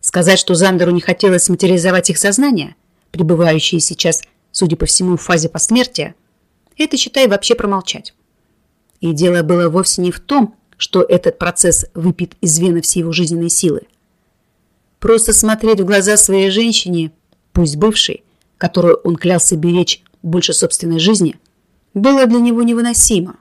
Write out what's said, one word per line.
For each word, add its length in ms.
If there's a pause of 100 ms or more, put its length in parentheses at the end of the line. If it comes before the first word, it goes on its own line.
Сказать, 340
что 160
Зандеру 380
не 100
хотелось 480
материализовать 600
их 80
сознание, 580 (360)
пребывающие 680
сейчас, 420 (300)
судя 240
по 100
всему, 300
в 60
фазе 260
посмертия, 680 (640)
это, 200
считай, 320
вообще 260
промолчать. 580 (840)
И 140
дело 300
было 260
вовсе 320
не 100
в 80
том, 360 (200)
что 260
этот 360
процесс 560
выпьет 480
из 180
вены 220
все 180
его 140
жизненные 360
силы. 340 (1160)
Просто 320
смотреть 480
в 60
глаза 320
своей 320
женщине, 600 (420)
пусть 240
бывшей, 460 (340)
которую 380 (100)
он 100
клялся 400
беречь 480 (180)
больше 320
собственной 460
жизни, 400 (540)
было 320
для 140
него 220
невыносимо. 800